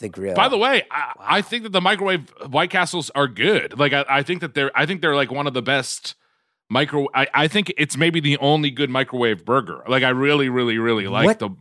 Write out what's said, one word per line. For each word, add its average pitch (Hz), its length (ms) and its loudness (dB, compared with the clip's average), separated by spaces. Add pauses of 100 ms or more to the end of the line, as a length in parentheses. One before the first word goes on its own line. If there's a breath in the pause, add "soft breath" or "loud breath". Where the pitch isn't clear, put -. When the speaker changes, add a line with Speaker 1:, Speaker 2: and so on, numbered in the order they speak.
Speaker 1:
the 110 80 -8
grill. 92 260 -6
Speaker 2:
By 226 140 4
the 247 100 0
way, 254 320 2
I, 139 260 -8
I 120 200 0
Speaker 3:
Wow. 202 60 2
Speaker 2:
think 233 200 -8
that 220 80 -12
the 185 100 0
microwave 190 480 0 (200)
White 156 220 0
Castles 180 440 -2
are 139 140 2
good. 117 500 0
Like, 143 140 2
I, 143 160 2
I 139 160 2
think 175 160 -4
that 160 140 -10
they're, 139 220 0
I 143 80 2
think 175 160 -4
they're, 151 140 2
like, 135 160 2
one 143 160 -4
of 135 80 -4
the 127 80 -2
best - 540 -4 (520)
micro-, 143 460 0
I, 135 180 2
I 143 140 2
think 190 320 0
it's 147 180 -2
maybe 165 220 2
the 143 200 0
only 147 340 2
good 127 180 -2
microwave 123 540 0
burger. 98 420 -2
Like, 127 160 2
I 131 60 4
really, 139 400 2
really, 123 300 0
really 113 280 0
like 101 180 2
Speaker 1:
What, 220 140 4
Speaker 2:
the 107 120 -6 (100)